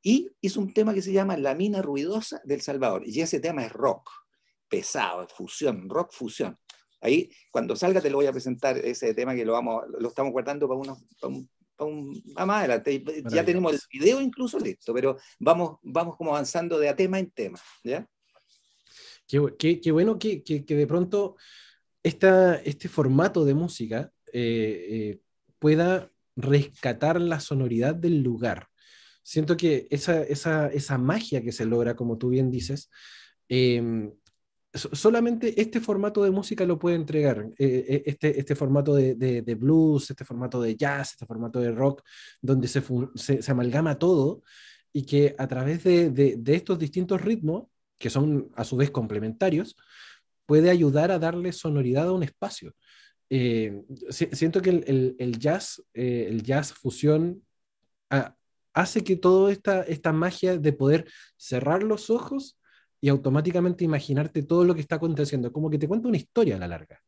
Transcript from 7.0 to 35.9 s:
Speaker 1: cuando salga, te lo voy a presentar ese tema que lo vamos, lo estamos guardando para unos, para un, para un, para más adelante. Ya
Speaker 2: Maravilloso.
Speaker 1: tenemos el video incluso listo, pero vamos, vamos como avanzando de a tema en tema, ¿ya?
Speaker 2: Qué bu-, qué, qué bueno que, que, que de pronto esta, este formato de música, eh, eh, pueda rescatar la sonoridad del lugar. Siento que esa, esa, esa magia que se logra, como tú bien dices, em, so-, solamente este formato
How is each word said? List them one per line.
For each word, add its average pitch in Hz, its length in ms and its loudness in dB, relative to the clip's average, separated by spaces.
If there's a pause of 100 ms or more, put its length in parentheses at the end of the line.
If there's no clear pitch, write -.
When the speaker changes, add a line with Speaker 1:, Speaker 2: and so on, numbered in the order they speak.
Speaker 1:
cuando 220 240 -2
salga, 185 240 2
te 147 100 0
lo 139 80 0
voy 143 100 4
a 131 40 0
presentar 127 460 -2
ese 120 360 -2
tema 123 220 -4
que 120 80 -4
lo 113 80 0
vamos, 117 320 -2 (160)
lo 117 80 -4
estamos 135 240 -4
guardando 139 380 -4
para 131 100 -4
unos, 135 240 -12 (160)
para 131 140 -8
un, 131 160 -12 (260)
para 151 160 -6
un, 147 420 -14
para 175 120 -4
más 208 140 0
adelante. 139 340 0
Ya 135 120 -4
Speaker 2:
Maravilloso. 156 400 -2
Speaker 1:
tenemos 175 280 2
el 139 60 -2 (120)
video 196 300 4
incluso 254 360 -4
listo, 117 360 -6
pero 131 240 0 (220)
vamos, 165 420 2
vamos 165 340 -4
como 160 160 -4
avanzando 160 480 -2
de 147 80 2
a 143 80 0
tema 190 240 0
en 185 120 -6
tema, 92 280 -8 (240)
¿ya? 147 240 -6 (1200)
Speaker 2:
Qué 139 120 0
bu-, 143 180 0
qué, 170 240 0
qué 165 100 0
bueno 190 260 2
que, 190 260 -4
que, 147 200 -6
que 151 120 -4
de 147 120 2
pronto 185 480 -2 (680)
esta, 185 520 6
este - 320 -8
formato 156 560 2
de 139 100 4
música, 120 600 -4 (180)
eh, 110 580 -2
eh, 107 300 -6 (400)
pueda 175 500 2 (260)
rescatar 143 840 0
la 170 200 -2
sonoridad 131 540 0
del 170 260 2
lugar. 117 480 -4 (540)
Siento 156 320 0
que 160 340 0
esa, 156 340 0
esa, 151 440 -2
esa 139 300 -2
magia 143 440 -2
que 117 100 -6
se 113 140 -6
logra, 117 300 0
como 117 220 -4
tú 123 120 -4
bien 127 220 2
dices, 131 380 -8 (580)
em, 117 640 2 (600)
so-, - 200 -10
solamente 233 680 2
este 226 180 -2
formato 208 440 0